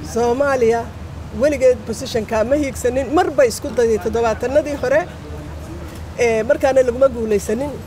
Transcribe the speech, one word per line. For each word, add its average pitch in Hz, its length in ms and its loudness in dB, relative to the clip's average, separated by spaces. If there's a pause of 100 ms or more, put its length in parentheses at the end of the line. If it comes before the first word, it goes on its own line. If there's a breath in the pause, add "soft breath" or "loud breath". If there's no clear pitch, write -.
(120)
Soomaaliya 240 720 2 (540)
weligeed 254 480 4
position-ka 226 580 -2
ma 262 120 2
hiigsanin, 262 580 -2
mar 359 160 4
bay 277 180 4
isku 254 220 -6
dayday 226 280 2
toddobaatanadii 247 840 0
hore, 269 180 2 (1160)
eh, 226 260 2
markaana 269 380 4
laguma 254 260 4
guulaysanin. 226 640 0 (160)